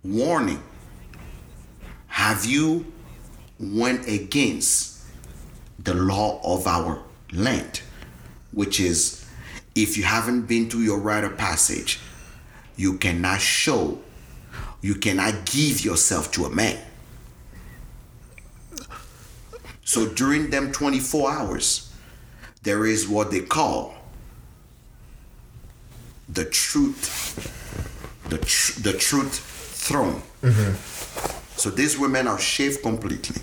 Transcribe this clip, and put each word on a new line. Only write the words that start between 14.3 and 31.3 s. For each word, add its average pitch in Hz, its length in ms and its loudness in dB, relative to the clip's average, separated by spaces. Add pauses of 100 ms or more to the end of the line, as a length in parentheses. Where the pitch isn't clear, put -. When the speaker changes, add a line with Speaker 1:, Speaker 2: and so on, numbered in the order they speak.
Speaker 1:
you 98 140 0
cannot 95 500 0
give 135 400 2
yourself 87 480 2
to 80 120 0
a 69 40 -4
man. 95 280 2 (3000)
So 113 240 2
during 143 420 2
them 139 220 0
twenty-four 135 600 2
hours, - 640 0 (680)
there 104 220 4
is 107 220 4
what 104 240 2
they 92 100 2
call 95 540 2 (2250)
the - 180 -2
truth, - 600 2 (1200)
the 80 100 0
tr-, - 420 2
the 101 120 4
truth - 460 2
throne. - 840 -2 (200)
Speaker 2:
Mm-hmm. 107 320 6 (840)